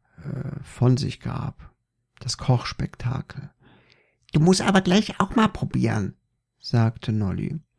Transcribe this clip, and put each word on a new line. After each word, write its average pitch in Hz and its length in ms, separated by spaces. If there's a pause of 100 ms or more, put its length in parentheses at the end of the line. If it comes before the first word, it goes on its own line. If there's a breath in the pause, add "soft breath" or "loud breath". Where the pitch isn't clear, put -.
(180)
äh, - 440
von 123 360
sich - 240
gab, - 520 (460)
das - 180
Kochspektakel. - 1120 (840 soft breath)
„Du 156 60
musst 185 220
aber 190 200
gleich 190 380
auch 196 160
mal 220 140
probieren“, 110 640 (440)
sagte 113 520
Nolli. 101 480 (200)